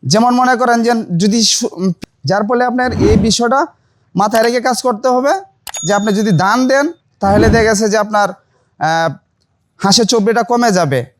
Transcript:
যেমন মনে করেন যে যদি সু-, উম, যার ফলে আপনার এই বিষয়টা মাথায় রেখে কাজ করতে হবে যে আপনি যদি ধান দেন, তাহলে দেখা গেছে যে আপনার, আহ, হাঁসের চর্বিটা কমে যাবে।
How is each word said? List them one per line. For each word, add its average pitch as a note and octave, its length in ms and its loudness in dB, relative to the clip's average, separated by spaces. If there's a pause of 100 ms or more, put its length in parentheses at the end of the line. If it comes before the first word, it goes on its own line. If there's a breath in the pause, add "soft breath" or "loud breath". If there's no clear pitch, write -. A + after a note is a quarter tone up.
যেমন A3 320 0
মনে B3+ 220 2
করেন A#3 260 0
যে A#3 100 0 (240)
যদি G#3 260 0
সু-, - 300 -2
উম, F3+ 200 -4 (320)
যার F#3+ 240 0
ফলে B3 160 0
আপনার B3 280 -2
এই - 240 2
বিষয়টা A#3 500 0 (500)
মাথায় A3 260 2
রেখে A#3+ 180 0
কাজ A#3+ 220 -2
করতে B3 260 -2
হবে B3+ 240 0 (520)
যে F#3+ 100 0
আপনি G3+ 180 0
যদি G#3+ 180 0
ধান G#3 380 2
দেন, C#4+ 240 0 (280)
তাহলে G#3 280 4
দেখা A3+ 140 4
গেছে G#3+ 260 0
যে G#3+ 100 0
আপনার, G#3 320 0
আহ, E3 840 -6 (640)
হাঁসের G3+ 280 2
চর্বিটা A3+ 380 0
কমে A#3+ 280 0
যাবে। C#3+ 360 0 (140)